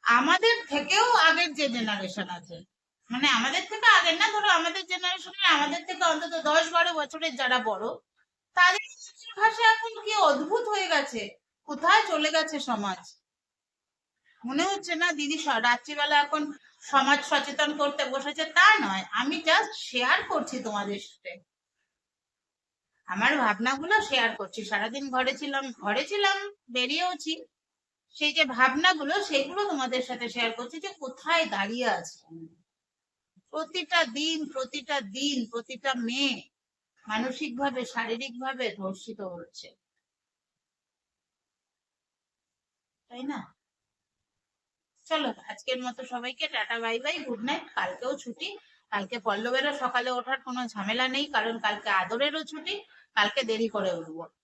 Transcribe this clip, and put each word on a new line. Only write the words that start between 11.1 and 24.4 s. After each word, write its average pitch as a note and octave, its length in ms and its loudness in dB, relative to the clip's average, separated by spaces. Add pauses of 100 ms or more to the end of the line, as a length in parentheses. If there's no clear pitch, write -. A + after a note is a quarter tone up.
কোথায় E4 420 4
চলে D#4 260 0
গেছে D#4 200 0 (140)
সমাজ। G3+ 300 -2 (1400)
মনে C#4 280 0
হচ্ছে G4 220 -2 (100)
না F4 60 2 (100)
দিদি D4 260 -2
স-, A#3+ 240 2
রাত্রিবেলা D4 560 2
এখন D4+ 180 -2 (480)
সমাজ C#4 300 6 (100)
সচেতন D4 400 0 (100)
করতে C#4+ 220 0 (120)
বসেছে, D4 300 -4 (120)
তা F4+ 100 10 (180)
নয়। F#3+ 200 -2 (160)
আমি C#4+ 160 0 (120)
just G#4 240 4 (160)
শেয়ার B3+ 300 2 (120)
করছি C4+ 260 -2 (100)
তোমাদের G3+ 420 -4
সাথে, - 240 -16 (1800)
আমার G#3+ 240 2 (120)
ভাবনাগুলো C4+ 520 2 (120)
শেয়ার A#3+ 300 2
করছি। G3+ 220 -8 (100)